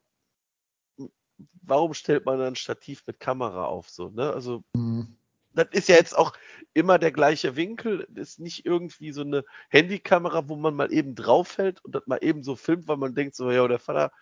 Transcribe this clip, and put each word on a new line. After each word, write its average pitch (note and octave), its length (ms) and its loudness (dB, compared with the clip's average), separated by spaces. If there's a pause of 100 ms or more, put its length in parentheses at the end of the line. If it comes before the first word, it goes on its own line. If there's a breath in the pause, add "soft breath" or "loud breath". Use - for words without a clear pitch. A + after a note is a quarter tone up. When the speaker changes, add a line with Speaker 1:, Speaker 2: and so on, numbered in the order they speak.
(1600)
Speaker 1:
warum D3+ 320 0
stellt - 320 0
man C3 120 0
dann C3 100 -2
ein B2+ 80 -8
Stativ - 500 -10
mit A#2+ 120 -12
Kamera A#2 460 -4
auf, F2 240 -6
so, F2+ 220 -12
ne? A#2+ 200 -4
Also, B2 320 -8 (120)
Speaker 2:
Mhm. A#2 420 -4 (380)
Speaker 1:
das E3 180 2
ist F#3 160 -2
ja F3 80 10
jetzt E3+ 200 6
auch D#3+ 180 2 (400 loud breath)
immer E3+ 240 4
der D#3+ 140 0
gleiche D3 440 2
Winkel, G#3 540 -4
das - 220 -12
ist - 80 -20
nicht E3 260 -12
irgendwie E3+ 460 -4
so C#3+ 100 -8
eine C#3+ 220 -2 (260 loud breath)
Handykamera, E3+ 760 2
wo D3+ 80 -8
man D3+ 180 -2
mal C#3+ 180 -2
eben C#3 220 -2
draufhält E3+ 680 0
und B2+ 100 -12
das D3 120 -8
mal C3 140 -2
eben D3+ 220 -2
so B2+ 140 -6
filmt, E3 320 -2
weil D3+ 100 -2
man C3+ 160 -4
denkt C#3 200 -4
so, B2+ 160 -4
„Ja, B2 160 4
der A#2+ 120 2
Vater, D3 440 -2